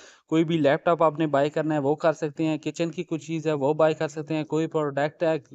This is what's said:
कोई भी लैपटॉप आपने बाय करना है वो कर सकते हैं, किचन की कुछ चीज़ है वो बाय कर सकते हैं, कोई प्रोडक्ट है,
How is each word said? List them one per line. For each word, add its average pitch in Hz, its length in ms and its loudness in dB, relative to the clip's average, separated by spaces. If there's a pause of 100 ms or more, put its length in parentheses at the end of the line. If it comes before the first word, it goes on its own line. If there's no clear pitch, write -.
(300)
कोई 165 140 4
भी 170 140 0
लैपटॉप 156 440 2
आपने 156 260 2
बाय 143 220 2
करना 156 240 -2
है 151 60 0
वो 143 140 2
कर 156 200 0
सकते 156 300 -6
हैं, 156 140 0
किचन 160 320 -4
की 175 140 -10
कुछ 151 220 -8
चीज़ 156 220 -4
है 156 60 0
वो 143 200 0
बाय 156 200 4
कर 156 140 -4
सकते 151 260 -8
हैं, 156 120 -4
कोई 160 200 -2
प्रोडक्ट 147 560 -2
है, 160 120 2 (200)